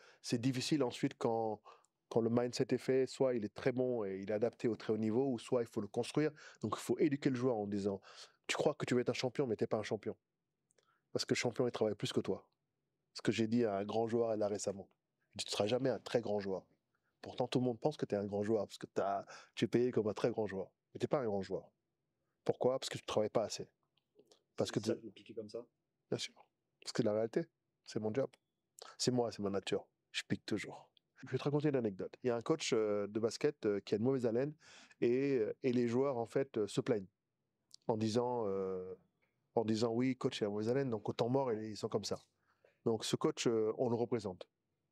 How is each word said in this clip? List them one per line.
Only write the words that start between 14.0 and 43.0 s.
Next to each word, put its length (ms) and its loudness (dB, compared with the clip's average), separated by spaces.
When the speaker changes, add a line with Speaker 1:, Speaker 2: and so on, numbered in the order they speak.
Speaker 1:
joueur 300 2
là 120 0
récemment. 420 -4
Je 40 -16
dis, 80 -6
tu 60 -8
seras 140 2
jamais 220 2
un 100 0
très 220 0
grand 180 -2
joueur. 280 -4
Pourtant, 260 -4
tout 100 2
le 60 0
monde 160 -2
pense 160 0
que 80 -4
t'es 120 -2
un 100 -2
grand 160 -2
joueur, 240 0
parce 100 -14
que 100 -12
t'as, 380 -2
tu 100 -2
es 40 2
payé 220 4
comme 180 0
un 60 0
très 160 0
grand 160 -2
joueur. 240 -6
Mais 60 -14
t'es 80 -2
pas 140 2
un 40 -4
grand 180 -2
joueur. 300 -8
Pourquoi ? 340 0
Parce 120 -8
que 80 -6
tu 60 -16
travailles 260 0
pas 140 0
assez. 220 -8
Parce 140 0
que 80 2
Speaker 2:
C'est 100 -4
ça 80 2
Speaker 1:
tu 100 -12
Speaker 2:
de 40 -14
piquer 240 -18
comme 140 -10
ça ? 160 -10
Speaker 1:
Bien 80 -2
sûr. 280 -10
Parce 120 -14
que 60 -8
c'est 80 4
la 80 2
réalité. 280 0
C'est 120 -6
mon 140 -2
job. 180 -2
C'est 120 0
moi, 220 0
c'est 100 -8
ma 80 0
nature. 360 -2
Je 160 -6
pique 160 -4
toujours. 460 -6
Je 80 -12
vais 80 -2
te 60 -6
raconter 260 2
une 60 2
anecdote. 460 -2
Il 40 0
y 40 2
a 60 2
un 60 -4
coach, 320 0
euh, 320 2
de 120 -2
basket, 460 0
euh, 160 2
qui 140 -2
a 20 2
une 80 0
mauvaise 220 2
haleine 280 0
et, 380 2
euh, 240 -2
et 100 2
les 160 2
joueurs, 300 0
en 80 -4
fait, 320 -2
euh, 100 0
se 140 -2
plaignent 260 0
en 100 8
disant, 500 4
euh... 480 -2
en 100 4
disant, « 300 2
Oui, 220 2
coach, 240 -2
il 40 0
a 60 0
mauvaise 180 -2
haleine, 220 0
donc 180 -4
au 60 -2
temps 160 2
mort, 220 2
ils 260 -4
sont 100 -4
comme 160 -2
ça. » 160 -6
Donc 220 0